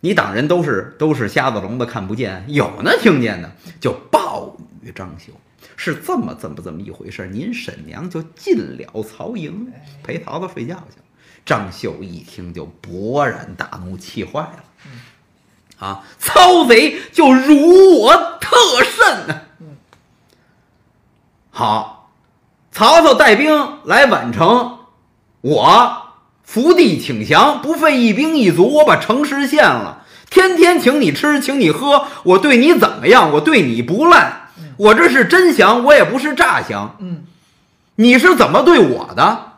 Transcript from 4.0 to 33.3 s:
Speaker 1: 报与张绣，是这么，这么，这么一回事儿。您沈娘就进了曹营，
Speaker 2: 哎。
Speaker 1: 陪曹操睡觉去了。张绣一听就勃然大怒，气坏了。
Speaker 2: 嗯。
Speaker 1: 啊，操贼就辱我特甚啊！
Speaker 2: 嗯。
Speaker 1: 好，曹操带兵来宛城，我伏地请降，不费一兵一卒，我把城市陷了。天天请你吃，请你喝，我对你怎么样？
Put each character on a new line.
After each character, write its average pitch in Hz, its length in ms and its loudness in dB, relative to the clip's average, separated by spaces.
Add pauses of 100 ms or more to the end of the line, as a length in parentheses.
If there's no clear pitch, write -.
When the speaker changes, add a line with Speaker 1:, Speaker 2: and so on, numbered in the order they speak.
Speaker 1:
报 - 460 -6 (260)
与 117 80 -20
张 92 260 -20
绣， - 140 -20 (460)
是 - 180 -8
这 - 220 -10
么， - 260 -10
这 - 60 -14
么， 73 160 -18
这 87 80 -16
么 80 80 -16
一 101 100 -18
回 - 180 -20
事 - 140 -18
儿。 - 40 -16
您 131 280 -12
沈 240 180 -16 (140)
娘 170 240 -16
就 170 100 -12 (140)
进 370 220 -4 (200)
了 - 280 -14
曹 - 320 -16
营， 202 360 -14
Speaker 2:
哎。 - 140 -20 (160)
Speaker 1:
陪 170 180 -12
曹 165 200 -14
操 185 120 -12
睡 - 120 -14
觉 156 100 -14
去 - 240 -20
了。 - 60 -20 (420)
张 104 240 -6
绣 85 320 -12
一 87 180 -16
听 87 320 -20
就 82 140 -16 (160)
勃 107 400 -8
然 117 340 -8
大 - 280 -14
怒， 92 120 -16
气 92 280 -14
坏 139 160 -12
了。 - 240 -18 (220)
Speaker 2:
嗯。 123 140 -20 (760)
Speaker 1:
啊， 95 240 -14 (160)
操 359 480 4
贼 247 320 2 (140)
就 302 200 4
辱 302 680 6
我 302 400 2
特 - 160 0 (260)
甚 359 340 0 (120)
啊！ 156 140 -10 (180)
Speaker 2:
嗯。 160 60 -20 (1800)
Speaker 1:
好， 110 600 -8 (600)
曹 302 300 4
操 311 100 4
带 240 240 4
兵 294 320 0 (160)
来 247 220 2
宛 127 260 -4
城， 233 460 0 (640)
我 151 600 2 (420)
伏 277 280 0
地 262 260 2
请 110 260 -8
降， 233 360 0
不 294 140 -6
费 302 240 0
一 233 140 0
兵 311 240 -2
一 220 140 2
卒， 156 140 2 (120)
我 302 80 6
把 - 120 2
城 262 280 -2
市 285 220 -6
陷 294 180 2
了。 117 400 -4 (240)
天 370 280 2
天 339 220 4
请 269 220 0
你 302 120 0
吃， 294 280 -2
请 277 180 -4
你 185 120 2
喝， 277 360 0 (160)
我 185 160 4
对 254 200 2
你 285 200 4
怎 - 100 2 (100)
么 120 100 -4
样？ 196 240 4